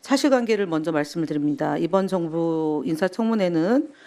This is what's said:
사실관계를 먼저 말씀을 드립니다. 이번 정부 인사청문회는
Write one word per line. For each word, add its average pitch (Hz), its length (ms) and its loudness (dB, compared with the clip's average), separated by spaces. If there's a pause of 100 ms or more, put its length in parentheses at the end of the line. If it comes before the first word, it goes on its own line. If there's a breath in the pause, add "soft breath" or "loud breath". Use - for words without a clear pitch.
사실관계를 240 640 2
먼저 160 260 -2
말씀을 151 340 -2
드립니다. 147 520 -2
이번 180 280 0
정부 165 760 -2
인사청문회는 196 1040 0 (160 loud breath)